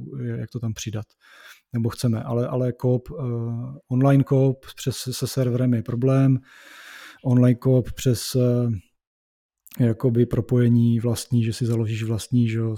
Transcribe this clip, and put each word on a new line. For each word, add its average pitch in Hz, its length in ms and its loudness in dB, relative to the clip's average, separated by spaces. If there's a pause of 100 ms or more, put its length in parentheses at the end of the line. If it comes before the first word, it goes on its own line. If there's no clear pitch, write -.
(240)
jak 117 260 -8
to - 80 -10
tam 113 160 -6
přidat. 107 320 -10 (680)
Nebo 113 160 -2
chceme, 113 340 -2
ale, 120 260 -4
ale 127 240 -2
koop, 123 380 -2
eh, 160 120 -10 (680)
online 135 360 4
koop 135 420 0 (100)
přes, - 200 -6
se - 300 -8
serverem 123 480 0
je 113 80 -2
problém. 131 560 2 (840)
Online 123 300 6
koop 127 380 2
přes, - 440 -2
eh, - 1500 -4
jakoby 120 420 2
propojení 117 720 2
vlastní, 117 440 -2
že 113 80 -2
si 117 140 -4
založíš 113 360 -2
vlastní, 113 460 0
že 110 100 -2
jo, 113 200 -4